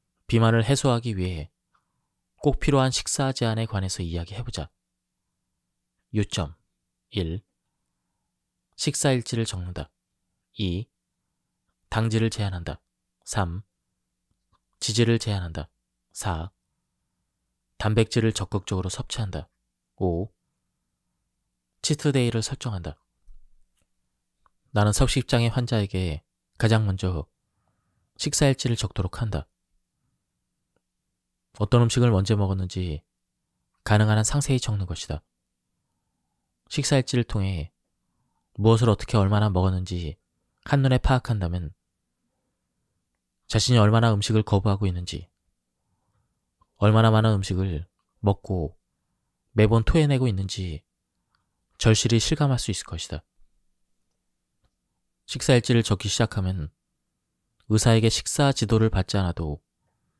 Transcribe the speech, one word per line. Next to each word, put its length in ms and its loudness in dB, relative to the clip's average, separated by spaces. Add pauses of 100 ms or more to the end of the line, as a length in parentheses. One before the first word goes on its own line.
(280)
비만을 380 4
해소하기 500 0
위해 340 -6 (920)
꼭 180 0
필요한 320 2
식사 400 -4
제한에 340 -2
관해서 380 -4
이야기해보자. 640 -8 (1400)
요점. 440 -4 (540)
일. 300 -4 (1300)
식사 380 0
일지를 320 -2
적는다. 440 -8 (680)
이. 320 -4 (960)
당질을 440 0
제한한다. 500 -8 (420)
삼. 400 -6 (1160)
지질을 380 0
제한한다. 500 -6 (420)
사. 400 -6 (1300)
단백질을 560 0
적극적으로 560 -4
섭취한다. 600 -8 (480)
오. 340 -2 (1500)
치트데이를 600 0
설정한다. 560 -8 (1700)
나는 220 2
섭식장애 540 2
환자에게 760 -2 (340)
가장 280 2
먼저 420 -2 (920)
식사일지를 580 0
적도록 460 -4
한다. 260 -4 (2000)
어떤 240 4
음식을 300 4
언제 220 2
먹었는지 680 -4 (800)
가능한 340 4
한 60 2
상세히 360 0
적는 260 -4
것이다. 360 -8 (1500)
식사일지를 560 0
통해 460 -4 (840)
무엇을 340 4
어떻게 280 0
얼마나 320 2
먹었는지 680 -2 (460)
한눈에 360 2
파악한다면 760 -2 (1700)
자신이 300 2
얼마나 360 4
음식을 300 2
거부하고 440 0
있는지, 420 -8 (1500)
얼마나 340 6
많은 220 4
음식을 520 -2 (340)
먹고 600 -2 (720)
매번 320 4
토해내고 440 2
있는지 560 -6 (920)
절실히 420 4
실감할 380 0
수 140 -4
있을 140 -8
것이다. 380 -10 (2000)
식사일지를 580 2
적기 260 -2
시작하면 600 -2 (1000)
의사에게 400 4
식사 420 0
지도를 380 2
받지 280 -2
않아도 440 -4 (580)